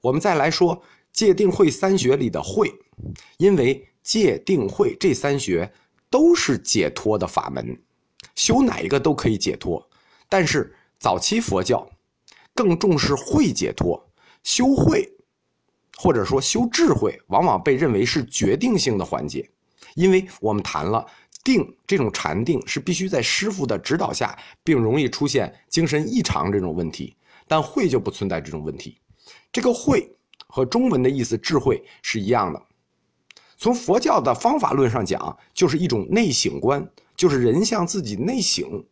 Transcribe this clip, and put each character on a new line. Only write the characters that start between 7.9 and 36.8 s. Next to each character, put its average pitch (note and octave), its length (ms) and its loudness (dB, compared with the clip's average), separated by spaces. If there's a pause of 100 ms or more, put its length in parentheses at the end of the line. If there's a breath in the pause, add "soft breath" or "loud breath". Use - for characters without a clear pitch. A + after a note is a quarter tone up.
修 C4 300 2
哪 - 180 -2
一 E2+ 60 -4
个 C3+ 120 2
都 C#3+ 140 2
可 B2+ 160 0
以 G#2+ 80 0
解 - 180 -2
脱。 - 320 -8 (400 soft breath)
但 F#3+ 200 2
是 B2+ 280 -2 (220 soft breath)
早 F#2 220 0
期 A3+ 200 -2
佛 G2 220 -2
教 - 260 -2 (680 soft breath)
更 G3 200 2
重 F3 220 2
视 C#3+ 160 0
慧 A3+ 400 2
解 - 180 -4
脱， - 320 -2 (380 soft breath)
修 C4 320 2
慧 D#4+ 340 2 (920)
或 F3+ 140 2
者 G#2+ 140 0
说 C3 160 0
修 A#3 300 -2
智 D#4+ 220 2
慧 G#2 220 0 (120)
往 B2+ 180 2
往 G2 160 2
被 C3+ 140 2
认 C#3 180 0
为 G2+ 100 2
是 B2 220 -2
决 - 320 0
定 A3+ 180 0
性 A#2 220 0
的 E2+ 80 -4
环 C2+ 220 -6
节。 - 200 -8 (460 soft breath)
因 F3+ 160 4
为 F#3 160 4 (140 loud breath)
我 G#2+ 120 -2
们 G#2 120 -2
谈 D2 200 -6
了 G#2+ 220 -2 (380 loud breath)
定 B3 320 0 (100)
这 G3 100 0
种 A#2 160 0
禅 E2 320 -6
定 C#3 220 -2
是 - 140 -6
必 F3+ 120 -6
须 F3+ 160 -4
在 D3 140 -2
师 G3+ 300 -4
父 F#3+ 160 -6
的 G2+ 100 -4
指 - 180 -4
导 - 160 -4
下， - 240 -6 (280 loud breath)
并 D3+ 160 2
容 A2+ 200 0
易 C3+ 80 0
出 D3 200 -4
现 B2 260 -2 (160 soft breath)
精 E3 160 0
神 D3+ 260 -2
异 A#3+ 120 0
常 E2 280 -2
这 G2+ 80 0
种 F2 140 -4
问 E2 160 -4
题， - 260 -12 (320 soft breath)
但 D#3 140 0
慧 F#3+ 260 -2
就 B2+ 120 2
不 G2 100 -4
存 G2 180 -6
在 E2+ 140 -4
这 D2 80 -14
种 D2+ 140 -10
问 D2+ 120 -8
题。 - 220 -18 (540 soft breath)
这 A#3+ 100 -2
个 B3 120 2
“慧” - 420 0 (320)
和 C3 180 -2
中 B3 240 0
文 C3+ 140 2
的 B2+ 60 4
意 C#3 140 -2
思 A2 140 -2
“智 D#3 200 -2
慧” - 260 0 (180 loud breath)
是 - 180 -6
一 G2 80 -4
样 G#2 240 0
的。 C#2 100 -10 (960 soft breath)
从 A#3 160 0
佛 A#3+ 260 0
教 B3 200 2
的 B2 140 2
方 C#4 260 0
法 D3+ 140 0
论 C3+ 160 4
上 A2 160 0
讲， - 320 -6 (160 soft breath)
就 F3+ 140 2
是 C#3+ 100 0
一 E3+ 100 0
种 A2 220 -2
内 G3+ 220 2
省 E2 280 -2
观， C3+ 280 0 (280 soft breath)